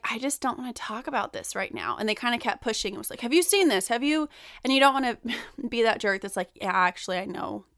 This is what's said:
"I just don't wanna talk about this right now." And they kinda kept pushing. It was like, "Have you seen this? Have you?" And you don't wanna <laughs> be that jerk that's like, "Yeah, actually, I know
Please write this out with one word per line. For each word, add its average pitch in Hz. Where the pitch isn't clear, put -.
"I 226
just 277
don't 254
wanna 254
talk 220
about 220
this -
right 190
now." 104
And 214
they 214
kinda 240
kept 233
pushing. 214
It 196
was -
like, -
"Have 240
you 339
seen 392
this? 247
Have 240
you?" 302
And 262
you 269
don't 269
wanna 262
<laughs> -
be 233
that 220
jerk 196
that's 196
like, 180
"Yeah, 190
actually, 185
I 190
know 185